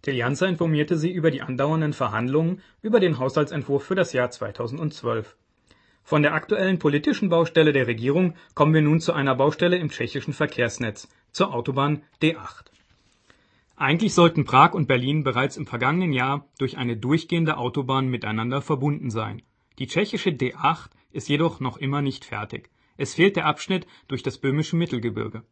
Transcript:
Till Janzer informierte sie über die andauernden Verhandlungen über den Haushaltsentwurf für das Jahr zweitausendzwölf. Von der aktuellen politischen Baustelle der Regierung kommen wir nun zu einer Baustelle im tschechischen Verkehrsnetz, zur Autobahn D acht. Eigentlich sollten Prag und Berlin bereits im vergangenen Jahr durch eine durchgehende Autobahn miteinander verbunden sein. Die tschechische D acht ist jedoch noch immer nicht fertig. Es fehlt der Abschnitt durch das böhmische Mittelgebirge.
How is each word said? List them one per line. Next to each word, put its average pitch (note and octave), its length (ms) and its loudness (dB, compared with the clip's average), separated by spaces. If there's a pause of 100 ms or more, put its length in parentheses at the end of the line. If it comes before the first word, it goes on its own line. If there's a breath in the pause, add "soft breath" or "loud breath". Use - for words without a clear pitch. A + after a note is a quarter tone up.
Till C#3 140 -4
Janzer C3 320 0
informierte D#3+ 500 0
sie D#3+ 140 2
über E3 180 2
die C3+ 120 -2
andauernden D3 520 0
Verhandlungen C3+ 680 0 (200 loud breath)
über A3 180 4
den E3 200 2
Haushaltsentwurf C#3 640 0
für F#3+ 120 -4
das F#3 180 0
Jahr B2 180 0
zweitausendzwölf. A#2 1040 -6 (680 soft breath)
Von D3+ 200 2
der D3 100 2
aktuellen F#3+ 460 0
politischen D#3 500 2
Baustelle E3 440 4
der C3 120 4
Regierung C#3 480 0 (220 loud breath)
kommen D3+ 180 4
wir D#3 80 6
nun D3+ 180 4
zu E3 140 0
einer C#3 220 2
Baustelle D#3 420 2
im D#3+ 120 -2
tschechischen C3+ 440 -6
Verkehrsnetz, A#2+ 760 -4 (240 soft breath)
zur G3 220 0
Autobahn C#3 480 -2 (200)
D D#3 140 2
acht. - 360 -18 (1040 soft breath)
Eigentlich E3 400 0
sollten E3 280 6
Prag C3+ 300 6
und D#3 140 -2
Berlin C3+ 360 0
bereits C3 340 -2
im D3 100 -10
vergangenen D3 460 0
Jahr C3+ 320 -2 (120)
durch C3+ 200 -4
eine A#2+ 200 -4
durchgehende D#3 600 0
Autobahn C3 500 -2
miteinander A#2 540 -2
verbunden C#3+ 500 -2
sein. G#2+ 320 -6 (340)
Die B2+ 100 -8
tschechische G3 460 -2
D B2+ 220 -4
acht - 360 -2 (200)
ist - 180 -10
jedoch D3+ 300 0
noch B2+ 180 -6
immer C#3 240 -2
nicht C3+ 240 -4
fertig. G#2+ 440 -12 (280)
Es C#3 160 -4
fehlt G3 220 4
der D#3+ 100 -2
Abschnitt E3 400 -2 (220 soft breath)
durch C3 160 -6
das - 160 -6
böhmische D3 360 -2
Mittelgebirge. A2 760 -4